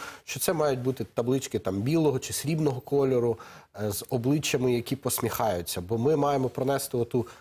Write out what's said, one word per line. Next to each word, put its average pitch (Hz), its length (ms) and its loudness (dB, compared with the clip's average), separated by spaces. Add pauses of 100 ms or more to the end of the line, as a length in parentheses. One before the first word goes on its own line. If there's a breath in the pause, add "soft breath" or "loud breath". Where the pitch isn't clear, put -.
(240 loud breath)
що - 160 -10
це - 120 2
мають 147 280 2
бути 123 240 -2
таблички 123 540 -2
там 98 220 -2
білого 143 380 2
чи - 140 -8
срібного 147 480 0
кольору, 127 580 2 (460 loud breath)
е, 107 60 0
з - 200 -6
обличчями, 127 600 2
які 120 240 0
посміхаються. 107 840 -2
Бо 104 180 -2
ми 143 180 4
маємо 143 320 2
пронести 135 480 -2
оту 120 300 0 (140 loud breath)